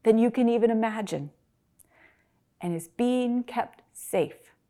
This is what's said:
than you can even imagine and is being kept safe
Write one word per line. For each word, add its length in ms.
than 160
you 140
can 160
even 240
imagine 580
and 140
is 140
being 560
kept 380
safe 640